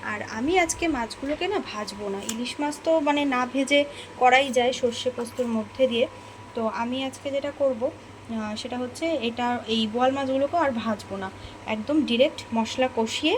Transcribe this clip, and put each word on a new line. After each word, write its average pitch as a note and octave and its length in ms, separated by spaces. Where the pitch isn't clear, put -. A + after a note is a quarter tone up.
আর G#3 100
আমি C#4 140
আজকে E4 200
মাছগুলোকে C#4 560
না G4 60
ভাজবো G#3 440
না, G3+ 60
ইলিশ A#3+ 280
মাছ D4 140
তো E4 60
মানে C#4+ 140
না B3 80
ভেজে C#4 280
করাই C4 360
যায় B3 240
সর্ষে A#3+ 360
পোস্তর A#3+ 300
মধ্যে A3 360
দিয়ে। A#3+ 140
তো A#3 80
আমি B3 140
আজকে - 260
যেটা C#4 160
করব, C4 200
আহ, A3 720
সেটা B3 220
হচ্ছে B3 220
এটা, A#3+ 180
এই A3+ 80
বোয়াল B3+ 240
মাছগুলোকে C#4 480
আর C#4 60
ভাজবো G#3 400
না, F#3+ 60
একদম A3 220
ডাইরেক্ট B3+ 320
মশলা A#3+ 400
কষিয়ে C4 420